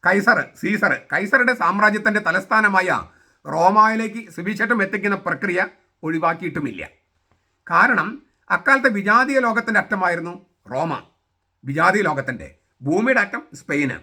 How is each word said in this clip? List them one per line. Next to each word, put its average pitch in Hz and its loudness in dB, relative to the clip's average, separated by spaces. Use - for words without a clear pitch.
കൈസർ, 196 2
സീസർ, 190 -2
കൈസറുടെ 233 2
സാമ്രാജ്യത്തിൻ്റെ 208 2
തലസ്ഥാനമായ 190 0
റോമായിലേക്ക് 214 2
സുവിശേഷം 208 -2
എത്തിക്കുന്ന 196 -2
പ്രക്രിയ 185 -4
ഒഴിവാക്കിയിട്ടുമില്ല. 160 -4
കാരണം 202 2
അക്കാലത്തെ 269 2
വിജാതീയ 226 2
ലോകത്തിൻ്റെ 226 0
അറ്റമായിരുന്നു 175 -4
റോമ. 139 -4
വിജാതീയ 170 2
ലോകത്തിൻ്റെ 131 -4
ഭൂമിയുടെ 214 2
അറ്റം 202 -4
സ്പെയിന്. 143 -4